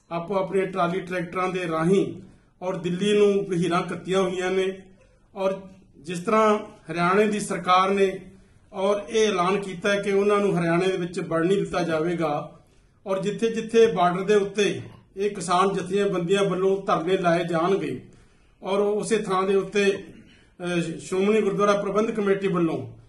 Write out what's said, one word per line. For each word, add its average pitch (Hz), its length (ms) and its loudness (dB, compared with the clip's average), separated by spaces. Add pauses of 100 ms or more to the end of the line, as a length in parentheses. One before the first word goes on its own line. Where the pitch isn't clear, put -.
(100)
ਆਪੋ 170 240 -4
ਆਪਣੇ 185 320 0
ਟਰਾਲੀ 180 340 0
ਟਰੈਕਟਰਾਂ 180 480 -4
ਦੇ 180 200 -4
ਰਾਹੀਂ 160 520 2 (420)
ਔਰ 180 140 -4
ਦਿੱਲੀ 180 420 0
ਨੂੰ 202 260 4
ਵਹੀਰਾਂ 175 380 0
ਕੱਤੀਆਂ 185 400 -2
ਹੋਈਆਂ 180 280 -2
ਨੇ। 190 320 -2 (520)
ਔਰ 190 260 -2 (380)
ਜਿਸ 170 220 -8
ਤਰ੍ਹਾਂ 214 380 2 (340)
ਹਰਿਆਣੇ 180 340 2
ਦੀ 208 140 -2
ਸਰਕਾਰ 185 500 0
ਨੇ 196 300 0 (520)
ਔਰ 202 360 0
ਇਹ 220 200 2
ਐਲਾਨ 185 320 0
ਕੀਤਾ 190 280 -6
ਹੈ 190 140 2
ਕਿ 202 100 -2
ਉਹਨਾਂ 202 280 4
ਨੂੰ 180 180 2
ਹਰਿਆਣੇ 170 280 2
ਦੇ 185 100 0
ਵਿੱਚ 175 240 -4
ਵੜਨ 160 260 0
ਨਹੀਂ 202 120 2
ਦਿੱਤਾ 175 240 -2
ਜਾਵੇਗਾ 165 800 -2 (460)
ਔਰ 190 160 -2
ਜਿੱਥੇ-ਜਿੱਥੇ 220 640 2
ਬਾਰਡਰ 180 360 2
ਦੇ 196 120 2
ਉੱਤੇ 196 480 0 (340)
ਇਹ 196 140 -2
ਕਿਸਾਨ 180 440 2
ਜਥੇਬੰਦੀਆਂ 185 680 0
ਵੱਲੋਂ 190 420 0
ਧਰਨੇ 180 300 0
ਲਾਏ 175 280 2
ਜਾਣਗੇ 165 560 0 (640)
ਔਰ 196 180 0
ਉਸੇ 208 380 0
ਥਾਂ 185 240 0
ਦੇ 196 120 2
ਉੱਤੇ, 196 300 0
ਅਹ, 175 1160 -4
ਸ਼੍ਰੋਮਣੀ 202 420 2
ਗੁਰਦੁਆਰਾ 196 320 2
ਪ੍ਰਬੰਧਕ 214 420 0
ਕਮੇਟੀ 196 340 0
ਵੱਲੋਂ 160 380 0 (220)